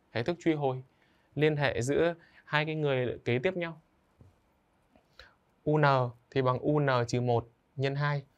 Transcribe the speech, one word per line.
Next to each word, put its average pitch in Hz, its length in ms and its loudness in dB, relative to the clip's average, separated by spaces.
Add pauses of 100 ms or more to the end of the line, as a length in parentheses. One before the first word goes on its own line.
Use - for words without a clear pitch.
(100)
hệ 113 120 -4
thức 170 180 -4
truy 165 140 0
hồi, 131 280 -2 (520)
liên 151 220 2
hệ 139 260 0
giữa 147 320 0 (300)
hai 151 200 -2
cái 156 100 -6
người 135 500 -2
kế 120 140 0
tiếp 185 180 -2
nhau. 165 240 -8 (1800)
U 151 140 2
N 147 60 4 (460)
thì 135 120 0
bằng 127 160 0
U 151 220 0
N 143 80 2 (180)
trừ 123 140 -2
một 120 280 0 (280)
nhân 139 180 -2
hai. 143 280 -2 (160)